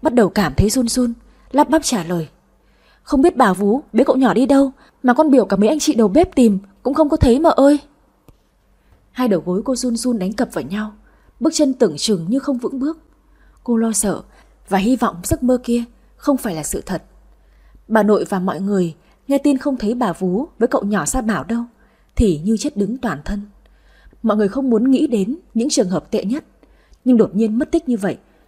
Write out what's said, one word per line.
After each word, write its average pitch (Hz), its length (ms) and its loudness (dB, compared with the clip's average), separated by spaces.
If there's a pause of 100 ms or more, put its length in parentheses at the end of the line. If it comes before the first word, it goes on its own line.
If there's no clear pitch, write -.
bắt 254 120 0
đầu 226 140 4
cảm 160 280 -2
thấy 208 140 2
run 247 180 0
run, 240 240 -2 (380)
lắp 285 180 2
bắp 302 160 2
trả 185 200 -4
lời. 165 240 -4 (760)
"Không 269 200 0
biết 247 140 4
bà 214 160 4
Vú 202 300 0 (100)
bế 233 120 4
cậu 269 120 0
nhỏ 247 180 2
đi 247 120 2
đâu 277 260 2 (300)
mà 247 120 4
con 302 160 2
biểu 254 140 6
cả 196 120 -2
mấy 208 120 4
anh 302 100 0
chị - 160 0
đầu 220 140 4
bếp 311 260 2
tìm 220 240 4 (240)
cũng 269 120 -2
không 302 140 2
có 320 80 0
thấy 262 240 4
mợ 320 100 4
ơi." 285 280 4 (1300)
Hai 254 160 -2
đầu 175 180 2
gối 185 180 -2
cô 262 120 -2
run 240 200 -2
run 240 220 -2
đánh 190 140 -4
cập 240 200 -2
vào 151 120 -6
nhau, 214 280 -6 (480)
bước 294 140 0
chân 277 200 0
tưởng 170 240 0
chừng 165 300 -2
như 254 100 0
không 269 200 -4
vững 247 200 -8
bước. 302 200 -6 (680)
Cô 233 120 -2
lo 226 160 0
sợ 202 300 -4 (460)
và 190 100 0
hy 226 180 2
vọng 214 280 -2
giấc - 180 -6
mơ 247 200 0
kia 240 220 -4 (320)
không 285 200 -2
phải 196 180 -6
là 156 80 -8
sự - 180 -8
thật. 190 220 -8 (880)
Bà 220 140 2
nội 208 260 2
và 196 100 -4
mọi 185 220 -4
người 190 340 -2 (340)
nghe 277 100 2
tin 277 200 2
không 277 180 -4
thấy 220 180 -2
bà 233 180 -2
Vú 190 360 -2 (100)
với 220 100 2
cậu - 140 -2
nhỏ 196 240 -2
Gia 262 140 -4
Bảo 202 240 -2
đâu 233 180 -4 (540)
thì 175 280 2
như 220 120 0
chết 285 200 -6
đứng 202 220 -4
toàn 208 260 -6
thân. 202 180 -8 (800)
Mọi 226 140 2
người 208 120 2
không 262 220 -2
muốn 233 200 2
nghĩ 269 160 2
đến 233 300 -2 (180)
những 233 160 -2
trường 196 200 0
hợp - 200 -6
tệ 214 140 -2
nhất, 247 200 -6 (600)
nhưng 247 120 4
đột 202 180 2
nhiên 220 240 0
mất 294 120 -4
tích 339 180 -2
như 240 80 -2
vậy 185 220 -4 (300)